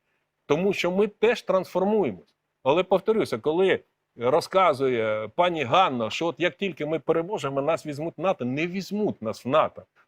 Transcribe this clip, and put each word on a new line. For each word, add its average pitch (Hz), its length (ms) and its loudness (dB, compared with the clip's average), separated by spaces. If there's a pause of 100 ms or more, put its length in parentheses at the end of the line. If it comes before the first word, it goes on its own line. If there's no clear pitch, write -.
(460)
Тому 175 260 2
що - 180 -2
ми 202 160 2
теж 214 360 0
трансформуємось. 185 920 0 (280)
Але, 151 200 4
повторюся, 185 560 0
коли 160 420 2 (360)
розказує 127 1120 2
пані 170 360 0
Ганна, 127 460 2
що - 160 -4
от 165 120 -4
як 170 180 -2
тільки 170 300 -6
ми 160 120 -2
переможемо, 160 640 -2
нас 139 240 -2
візьмуть 147 300 -8
в - 40 -12
нато, 180 240 -2
не 139 220 -2
візьмуть 190 560 -4
нас 110 220 -6
в 120 40 -8
нато, 139 340 0 (260)